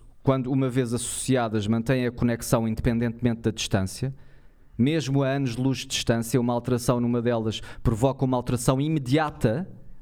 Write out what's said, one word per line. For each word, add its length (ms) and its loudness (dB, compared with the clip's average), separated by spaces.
quando 300 2
uma 180 2
vez 240 0
associadas, 720 0
mantêm 400 2
a 60 0
conexão 560 0
independentemente 720 0
da 100 0
distância. 600 -2
Mesmo 460 2
a 60 2
anos-luz 500 0
de 80 -10
distância, 520 0
uma 140 2
alteração 460 0
numa 220 2
delas 400 0
provoca 440 2
uma 120 2
alteração 440 0
imediata 880 0